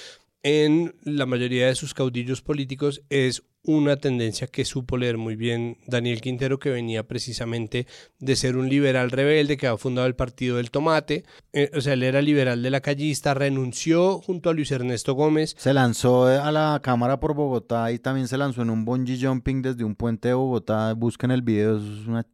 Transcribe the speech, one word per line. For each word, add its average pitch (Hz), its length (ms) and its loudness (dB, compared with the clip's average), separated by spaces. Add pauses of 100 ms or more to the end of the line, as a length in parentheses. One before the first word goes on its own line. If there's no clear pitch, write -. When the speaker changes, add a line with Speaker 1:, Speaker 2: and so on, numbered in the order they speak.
(440)
Speaker 1:
en 151 600 4
la 147 200 -2
mayoría 123 440 0
de 127 80 2
sus - 180 -10
caudillos 127 480 -2
políticos, 139 680 -4
es 127 340 0 (200)
una 147 320 4
tendencia 123 520 -2
que 135 160 -4
supo 127 320 -6
leer 123 200 0
muy 113 200 -4
bien 117 500 -2
Daniel 120 340 -2
Quintero, 131 380 -2
que 147 120 -4
venía 113 360 -2
precisamente 117 800 -4 (320)
de 135 160 0
ser 127 220 0
un 131 120 0
liberal 131 440 2
rebelde 147 440 2
que 131 120 -2
había 113 100 0
fundado 127 300 0
el 123 80 -2
Partido 123 400 -2
del 120 160 -4
Tomate. 156 520 0 (280)
Eh, 143 240 2
o 143 40 -2
sea, 139 120 0
él 127 100 2
era 131 180 2
liberal 135 400 2
de 127 100 -2
la 135 100 0
callista, 143 540 -2
renunció 139 840 0
junto 175 320 -4
a - 20 4
Luis 143 200 -2
Ernesto 123 420 -2
Gómez. 156 420 2
Speaker 2:
Se 147 160 0
lanzó 123 540 4
a 139 240 4
la 151 320 2
Cámara 127 380 0
por 151 140 -2
Bogotá 120 580 -2
y 117 80 -4
también 131 260 -2
se 127 100 -4
lanzó 135 260 -2
en 113 80 0
un 110 140 0
bungee 127 400 -2
jumping 131 380 0
desde 127 220 -4
un 107 100 -2
puente 117 320 -2
de 123 80 2
Bogotá. 110 600 0
Busquen 120 360 -2
el 127 120 0
video, 110 340 2
es 104 320 -8
una, 117 260 -4